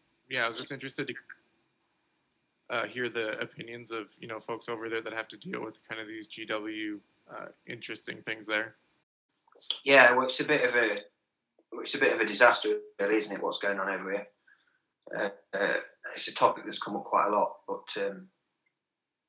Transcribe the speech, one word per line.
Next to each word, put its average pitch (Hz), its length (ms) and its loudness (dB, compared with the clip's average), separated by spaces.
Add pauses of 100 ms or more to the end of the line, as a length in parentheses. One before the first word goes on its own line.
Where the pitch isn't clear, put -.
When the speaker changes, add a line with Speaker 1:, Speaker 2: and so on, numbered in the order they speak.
(280)
Speaker 1:
yeah, 127 160 -2
I 117 60 2
was 113 80 -6
just 117 120 -8
interested 135 380 -6
to, 120 60 -8 (1600)
uh, 117 180 -2
hear 120 200 -6
the 110 320 -4
opinions 117 500 -10
of, 113 200 -8 (100)
you 120 80 -14
know, 113 100 -8
folks 110 300 -8
over 113 220 -8
there 113 100 -4
that 110 140 -8
have 110 160 -8
to 110 80 -16
deal 117 260 -10
with 110 240 -12
kind 110 140 -10
of 110 60 -12
these 107 200 -12
G - 180 -14
W, 107 540 -6 (320)
uh, 110 160 -12 (180)
interesting 113 560 -10
things 110 240 -8
there. 110 300 -2 (1120)
Speaker 2:
Yeah, 135 260 12
well, 127 140 4
it's - 160 -2
a - 20 2
bit 143 240 4
of 120 80 0
a, 110 260 2 (800)
it's - 140 -4
a 143 40 -2
bit 131 120 6
of 113 80 0
a 110 60 4
disaster, 107 560 6 (180)
really, 104 160 4
isn't 101 180 0
it? 87 80 -6
What's 85 180 -2
going 101 200 0
on 95 100 -2
over 92 220 -4
here? 104 160 -4 (880)
Uh, 107 120 -2 (280)
uh, 101 220 2 (340)
it's - 140 -4
a 123 60 -8
topic - 320 2
that's 107 140 -8
come 101 180 -4
up 101 80 -6
quite - 220 4
a 104 40 2
lot, 98 340 2
but, - 400 -8
um, 95 240 -8 (1000)